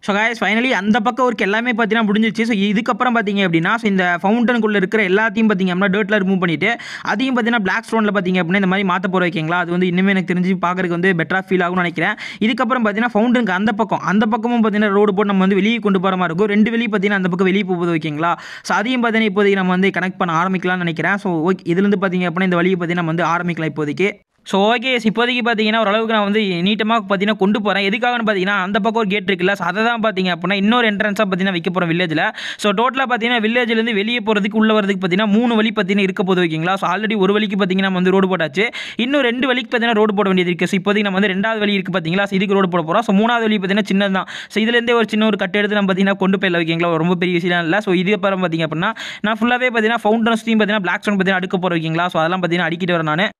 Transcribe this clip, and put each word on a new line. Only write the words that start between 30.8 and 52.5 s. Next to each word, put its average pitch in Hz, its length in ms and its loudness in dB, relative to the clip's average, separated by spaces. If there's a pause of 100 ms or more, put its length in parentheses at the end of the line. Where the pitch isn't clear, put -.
என்ட்ரன்ஸா 208 400 0
பாத்தீங்கன்னா 190 260 0
வைக்க 175 200 -2
போறோம் 180 160 0
வில்லேஜ்ல. 165 320 0 (400)
So, 214 40 2 (120)
டோட்டலா 254 320 0
பாத்தீங்கன்னா 240 340 0
வில்லேஜ்ல 233 320 2
இருந்து 226 220 0
வெளியே 233 280 -2
போறதுக்கு 208 340 0
உள்ள 220 160 4
வர்றதுக்கு 196 260 0
பாத்தீங்கன்னா 190 340 0
மூணு 233 220 2
வழி 220 200 0
பாத்தீங்கன்னா 196 280 0
இருக்க 190 200 -2
போகுது, 180 200 2
ஓகேங்களா? 160 340 -2
So, 180 100 -4
already 208 340 -2
ஒரு 196 120 2
வழிக்கு 208 260 -2
பாத்தீங்கன்னா 190 260 0
நம்ம 185 120 -2
வந்து 185 160 2
ரோடு 190 160 4
போட்டாச்சு. 170 340 -2 (380)
இன்னும் 277 240 0
ரெண்டு 254 220 -2
வழிக்கு 247 200 -2
பாத்தீங்கன்னா 233 300 0
ரோடு 214 180 2
போட 202 140 2
வேண்டியது 180 200 2
இருக்கு. 175 200 -2
So, 202 80 2
இப்போதைக்கு 202 280 0
நம்ம 190 120 0
வந்து 208 120 2
ரெண்டாவது 214 300 -2
வழி 202 160 0
இருக்கு 190 180 -4
பாத்தீங்களா? 180 340 -2
So, 196 80 0
இதுக்கு 196 200 0
ரோடு 190 160 2
போட 175 140 0
போறோம். 214 200 0
So, 196 120 4
மூணாவது 226 260 2
வழி 214 160 0
பாத்தீங்கன்னா 202 300 -2
சின்னது 196 260 0
தான். 170 100 -8 (240)
So, - 120 -2
இதுல 240 140 2
இருந்தே 240 200 2
ஒரு 220 160 0
சின்ன 214 160 2
ஒரு 202 140 -2
கட் 185 160 -4
எடுத்து 208 180 0
நம்ம 196 120 2
பாத்தீங்கன்னா 196 340 2
கொண்டு 190 180 2
போயிடலாம், 170 240 0
ஓகேங்களா? 165 240 0 (140)
ரொம்ப 180 180 2
பெரிய 180 160 0
விஷயம் 175 300 0
இல்ல. 190 180 2
So, 190 60 0 (100)
இதுக்கப்புறம் 190 420 0
பாத்தீங்க 165 240 -2
அப்படின்னா 165 220 -4 (360)
நான் 220 140 -2
ஃபுல்லாவே 247 360 0
பாத்தீங்கன்னா 226 280 0
ஃபவுண்டன் 226 360 2
சுத்தியும் 226 200 2
பாத்தீங்கன்னா 202 260 0
பிளாக் 180 180 -4
ஸ்டோன் 208 140 0
பாத்தீங்கன்னா 185 240 0
அடுக்க 185 220 -2
போறேன், 170 160 0
ஓகேங்களா? 160 320 -2
So, 170 100 0
அதெல்லாம் 180 220 -2
பாத்தீங்கன்னா 170 240 0